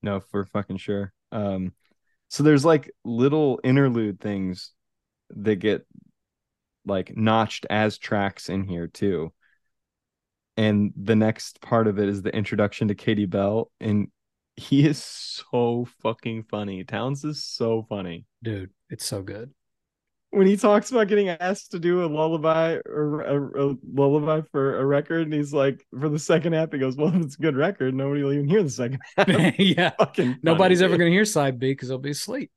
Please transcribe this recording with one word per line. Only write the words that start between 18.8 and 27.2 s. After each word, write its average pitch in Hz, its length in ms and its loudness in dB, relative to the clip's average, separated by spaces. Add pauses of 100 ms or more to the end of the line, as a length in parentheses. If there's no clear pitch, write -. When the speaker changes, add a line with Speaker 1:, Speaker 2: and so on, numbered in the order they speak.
Speaker 2:
it's - 160 -12
so 101 160 -8
good. 104 300 -14 (800)
Speaker 1:
When 190 180 6
he 202 100 6
talks 208 340 4
about 226 160 2
getting 202 220 2
asked 180 420 -6
to 180 80 -8
do 175 240 0
a 170 40 -2
lullaby 160 800 0
or 147 360 -4
a, 139 500 -2
a 135 40 -4 (180)
lullaby 147 480 2 (100)
for 135 280 0
a 135 60 0
record, 143 380 0
and 151 100 -4
he's 147 200 -2
like, 139 320 0 (120)
for 139 120 -4
the 151 100 -2
second 165 340 2
half, 160 180 0
he 151 60 -6
goes, 131 200 -2
"Well, 151 180 2
if 185 60 2